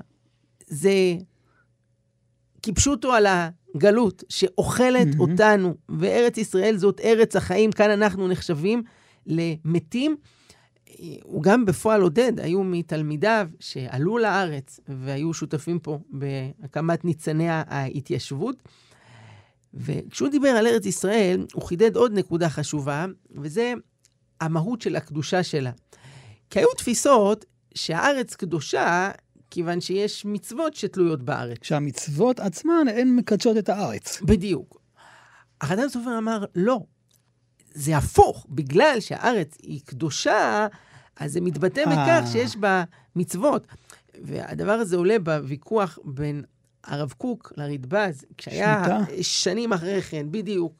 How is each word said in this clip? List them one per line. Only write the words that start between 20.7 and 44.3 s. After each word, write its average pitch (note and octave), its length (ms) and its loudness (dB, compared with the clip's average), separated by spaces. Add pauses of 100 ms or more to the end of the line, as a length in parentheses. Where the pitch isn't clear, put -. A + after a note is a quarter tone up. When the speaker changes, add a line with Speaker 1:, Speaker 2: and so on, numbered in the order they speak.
Speaker 1:
ישראל, F#3+ 680 0
הוא - 80 -6
חידד F#3+ 340 2
עוד A#3+ 220 4
נקודה E3+ 300 0
חשובה, D3 580 -4 (280)
וזה D#3+ 380 -4 (680)
המהות E3 400 -2
של E3 160 -4
הקדושה D#3 460 -2
שלה. C#3 280 -4 (800)
כי - 80 -2
היו A#4 180 6
תפיסות A3 680 4 (300)
שהארץ B3 600 -2
קדושה, F3 760 -2 (400)
כיוון F3 300 -4
שיש G3 440 -4
מצוות A3+ 500 -6
שתלויות E3+ 480 -2
בארץ. A#2+ 400 -6
Speaker 2:
שהמצוות D3+ 760 -2
עצמן, D#4 460 2 (100)
הן B3 200 4
מקדשות A3 400 2
את G#3+ 120 0
הארץ. F#3+ 540 -4
Speaker 1:
בדיוק. F3+ 580 0 (760)
אך C#3 140 -4
אדם A#3+ 160 0
סופר A#3+ 300 -6
אמר, A3 260 -4 (100)
"לא, G#3+ 260 2 (920)
זה D3+ 220 0
הפוך, - 520 2
בגלל D#3+ 520 2
שהארץ - 640 -2
היא D3+ 220 -12
קדושה, G3+ 800 0 (500)
אז D3 160 -8
זה E3 80 -4
מתבטא F3 400 -2
Speaker 2:
אה. - 60 0 (340)
Speaker 1:
בכך A#2+ 120 -2
שיש A#3 240 -2
בה F#3+ 280 2 (320)
מצוות." F#3 500 -2 (560)
והדבר D#3+ 500 -4